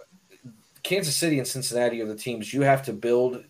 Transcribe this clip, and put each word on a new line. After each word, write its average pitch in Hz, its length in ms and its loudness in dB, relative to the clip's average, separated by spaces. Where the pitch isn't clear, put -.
Kansas 170 340 0
City 160 220 2
and 123 100 -2
Cincinnati 120 540 -2
are 110 60 -4
the 107 80 -6
teams 107 380 -8
you 135 80 2
have 135 240 6
to 113 80 -4
build 120 560 0